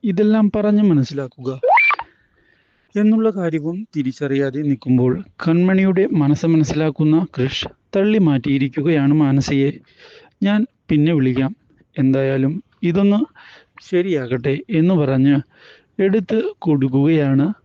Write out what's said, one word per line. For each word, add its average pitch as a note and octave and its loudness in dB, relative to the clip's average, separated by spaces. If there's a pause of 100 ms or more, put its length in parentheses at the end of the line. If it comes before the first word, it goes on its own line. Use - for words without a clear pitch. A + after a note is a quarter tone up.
ഇതെല്ലാം G#3+ 2
പറഞ്ഞ് G#3 2
മനസ്സിലാക്കുക C3+ -2 (1300)
എന്നുള്ള A3 2
കാര്യവും E3+ -4 (180)
തിരിച്ചറിയാതെ C#3 -4
നിൽക്കുമ്പോൾ C3 0 (240)
കൺമണിയുടെ F#3 2
മനസ്സ് D3+ 0
മനസ്സിലാക്കുന്ന D#3 0 (100)
കൃഷ് C3+ -4 (280)
തള്ളി G#3 2
മാറ്റിയിരിക്കുകയാണ് C#3+ 0
മാനസയെ. C#3 0 (720)
"ഞാൻ G#3 2 (300)
പിന്നെ D#3 2
വിളിക്കാം, C3 0 (400)
എന്തായാലും C3+ 0 (200)
ഇതൊന്ന് G3+ 2 (680)
ശരിയാകട്ടെ" C#3+ -2 (140)
എന്ന് F3 2
പറഞ്ഞ് C#3 2 (640)
എടുത്ത് G3+ 0 (200)
കൊടുക്കുകയാണ് C#3 0 (120)